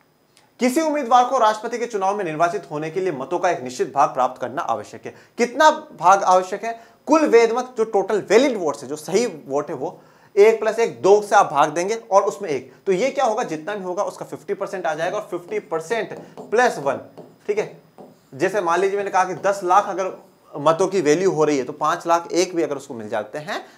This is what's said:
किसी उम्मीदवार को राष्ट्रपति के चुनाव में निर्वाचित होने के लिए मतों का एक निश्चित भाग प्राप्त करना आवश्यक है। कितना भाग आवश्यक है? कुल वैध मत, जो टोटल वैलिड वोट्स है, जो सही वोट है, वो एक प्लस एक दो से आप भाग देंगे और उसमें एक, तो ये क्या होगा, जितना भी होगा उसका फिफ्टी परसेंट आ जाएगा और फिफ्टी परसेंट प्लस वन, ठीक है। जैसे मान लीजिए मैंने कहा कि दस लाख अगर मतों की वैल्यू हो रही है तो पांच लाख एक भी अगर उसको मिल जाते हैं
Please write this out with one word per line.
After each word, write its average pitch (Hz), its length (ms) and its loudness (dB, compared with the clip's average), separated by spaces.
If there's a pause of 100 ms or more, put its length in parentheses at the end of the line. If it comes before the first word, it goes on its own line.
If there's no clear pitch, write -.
(600)
किसी 254 220 2
उम्मीदवार 262 440 2
को 254 120 0
राष्ट्रपति 220 400 0
के 233 80 -6
चुनाव 202 320 -2
में 208 80 -4
निर्वाचित 170 460 -2
होने 156 200 -6
के 185 100 -4
लिए 185 100 -2
मतों 139 280 -4
का 180 100 0
एक 156 140 -2
निश्चित 131 300 -6
भाग 139 160 2
प्राप्त 127 320 -2
करना 131 220 -6
आवश्यक 107 420 -8
है। 117 80 -14 (240)
कितना 269 320 4 (300)
भाग 190 240 6
आवश्यक 185 400 2
है? 226 160 -8 (280)
कुल 302 200 4
वैध 226 240 6
मत, 247 260 -6
जो 220 80 2
टोटल 196 440 0
वैलिड 240 280 4
वोट्स 147 260 -4
है, 123 60 -12
जो 147 60 -8
सही 190 300 -2 (220)
वोट 143 220 -4
है, 165 60 -8
वो 147 240 -8 (360)
एक 220 240 6
प्लस 220 200 -2
एक 160 220 -2
दो 202 200 6
से 208 140 0
आप 190 160 4
भाग 151 180 4
देंगे 175 260 -2 (160)
और 196 120 6
उसमें 202 260 -4
एक, 131 220 -6 (140)
तो 196 60 0
ये 202 200 0
क्या 269 140 -2
होगा, 226 180 0
जितना 160 320 -8
भी 196 80 -10
होगा 180 200 -4
उसका - 220 -10
फिफ्टी - 280 -10
परसेंट 190 320 -8
आ 165 80 -2
जाएगा 175 240 -4
और 202 140 -10
फिफ्टी 180 300 -6
परसेंट 165 580 -6 (220)
प्लस 226 360 0
वन, 135 220 -2 (480)
ठीक 208 120 -2
है। - 220 -6 (520)
जैसे 185 280 -2
मान 170 180 0
लीजिए 196 180 0
मैंने 196 140 -4
कहा 185 120 2
कि 185 180 -4
दस 196 220 -2
लाख 190 260 4
अगर 185 240 -4 (400)
मतों 160 340 2
की 185 140 -2
वैल्यू 165 300 4
हो 151 120 2
रही 147 140 2
है 123 60 0
तो 151 100 -8
पांच 165 340 -4
लाख 170 240 2
एक 180 240 0
भी 170 80 0
अगर 139 140 -4
उसको 127 160 -14
मिल 110 160 -10
जाते 110 300 -6
हैं 208 220 -8 (160)